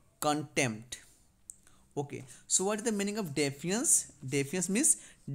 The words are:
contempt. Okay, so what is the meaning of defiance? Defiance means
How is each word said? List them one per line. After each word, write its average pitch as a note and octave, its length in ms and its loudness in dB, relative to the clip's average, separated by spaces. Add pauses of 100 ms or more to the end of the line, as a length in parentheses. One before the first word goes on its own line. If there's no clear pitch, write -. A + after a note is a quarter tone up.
(200)
contempt. C#3+ 760 -2 (1000)
Okay, C3+ 260 -6 (240)
so - 180 2
what G#3 140 0
is G3+ 40 -6
the A#3 80 0
meaning G3+ 280 -2
of E3 160 -6
defiance? E3 760 2 (160)
Defiance C#3+ 420 -2
means G3+ 280 4 (380)